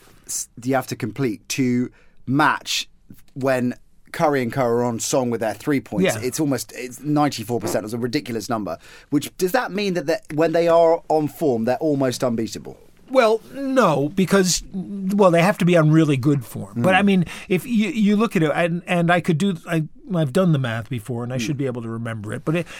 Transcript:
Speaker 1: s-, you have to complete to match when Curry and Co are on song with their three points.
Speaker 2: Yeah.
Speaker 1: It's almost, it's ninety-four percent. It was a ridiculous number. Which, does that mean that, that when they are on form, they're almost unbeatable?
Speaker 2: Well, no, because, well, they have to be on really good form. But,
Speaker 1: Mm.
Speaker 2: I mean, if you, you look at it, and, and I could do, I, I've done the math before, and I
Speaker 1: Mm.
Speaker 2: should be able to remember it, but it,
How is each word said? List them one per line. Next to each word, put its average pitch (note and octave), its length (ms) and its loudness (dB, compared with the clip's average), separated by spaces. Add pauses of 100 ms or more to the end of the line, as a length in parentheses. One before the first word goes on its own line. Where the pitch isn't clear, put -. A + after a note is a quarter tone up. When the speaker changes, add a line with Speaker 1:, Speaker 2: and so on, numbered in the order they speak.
(260)
Speaker 1:
s-, - 220 -8 (160)
you C3 100 0
have C3 140 -2
to B2 80 -8
complete A2+ 540 -4
to B2 420 0 (340)
match C3 640 0 (460)
when B2+ 400 0 (360)
Curry C#3+ 320 2
and A#2 100 -4
Co C3+ 120 0
are A#2+ 180 2
on A#2 160 -2
song B2 320 0
with A#2 100 -2
their G#2+ 140 -2
three C#3+ 260 -2
points. A2 360 -2
Speaker 2:
Yeah. A2 40 -8
Speaker 1:
It's B2+ 200 -4
almost, C#3 340 -2
it's B2 260 -12
ninety-four C3+ 600 -2
percent. A2 240 -2
It - 20 -8
was G#2+ 80 -8
a A#2+ 40 -4
ridiculous A#2+ 500 -4
number. G2+ 300 -4 (320)
Which, C#3+ 280 -2
does F3+ 140 0
that B3 180 0
mean F#3+ 240 -2
that, D#3+ 120 -4
that D#3+ 180 -2 (100)
when D#3+ 160 2
they E3+ 160 2
are E3+ 420 6
on D#3 200 2
form, B2 360 0
they're B2 120 0
almost C3+ 480 0
unbeatable? A#2 520 -4 (340)
Speaker 2:
Well, A3+ 300 4 (140)
no, A3+ 560 0
because, F#3 520 2 (120)
well, G3 560 0
they E3+ 100 4
have F#3 180 2
to G3 60 0
be F3 140 6
on D3+ 120 6
really D3+ 280 4
good C3+ 260 0
form. G#2 380 -8
But, F#3 120 4
Speaker 1:
Mm. F#3 40 6
Speaker 2:
I G3+ 40 2
mean, G3 220 4 (240)
if F#3 180 -2
you, A3 220 0
you G#3 280 2
look A3 200 0
at E3+ 60 2
it, D3+ 120 2
and, E3+ 320 -2
and F3 240 2
I F3 120 2
could D#3+ 160 0
do, G3 180 0 (100)
I, E3 180 -2 (300)
I've D#3 200 0
done F#3 180 4
the C#3+ 60 2
math A#2 320 -4
before, A#2+ 340 -6
and B2 80 -8
I C3 60 -4
Speaker 1:
Mm. - 20 -4
Speaker 2:
should B2+ 160 -4
be C3+ 80 -4
able B2 160 -6
to A2+ 80 -10
remember A2+ 460 -8
it, - 100 -10
but D#3+ 100 0
it, E3+ 120 -4 (140)